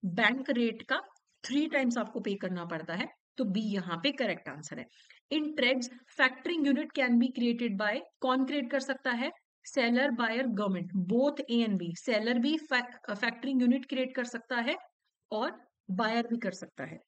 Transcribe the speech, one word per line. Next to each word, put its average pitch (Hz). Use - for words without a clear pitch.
बैंक 226
रेट 233
का 285
थ्री 294
टाइम्स 262
आपको 220
पे 202
करना 180
पड़ता 165
है। 233
तो 269
बी 208
यहाँ 190
पे 190
करेक्ट 160
आंसर 143
है। 139
In 302
trades, 262
factoring 277
unit 302
can 254
be 240
created 233
by, 214
कौन 262
क्रिएट 262
कर 277
सकता 262
है? 247
सेलर, 247
बायर, 233
गवर्नमेंट, 190
both 277
A 233
and 196
B। 175
सेलर 220
भी 294
फैक-, 247
फैक्टरिंग 240
यूनिट 254
क्रिएट 262
कर 254
सकता 240
है 240
और 247
बायर 226
भी 233
कर 208
सकता -
है। 156